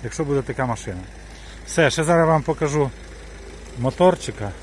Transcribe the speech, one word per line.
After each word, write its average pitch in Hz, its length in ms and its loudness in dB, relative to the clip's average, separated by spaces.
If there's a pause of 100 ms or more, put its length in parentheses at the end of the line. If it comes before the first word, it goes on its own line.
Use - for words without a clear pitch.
якщо 151 200 -4
буде 139 180 0
така 131 240 -4
машина. 107 340 -6 (680)
Все, 151 240 4
ще 160 140 0
зараз 165 240 6
вам 156 140 4
покажу 147 480 0 (880)
моторчика. 131 720 2 (120)